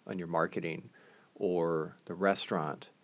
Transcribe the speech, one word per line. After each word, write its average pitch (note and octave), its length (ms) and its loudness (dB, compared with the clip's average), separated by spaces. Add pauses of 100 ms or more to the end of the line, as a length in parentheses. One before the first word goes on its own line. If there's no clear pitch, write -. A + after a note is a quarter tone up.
on F#2+ 120 -6
your E2+ 100 -4
marketing E2 600 0 (460)
or E2+ 640 0 (100)
the F2 80 -8
restaurant, F2+ 760 0 (140)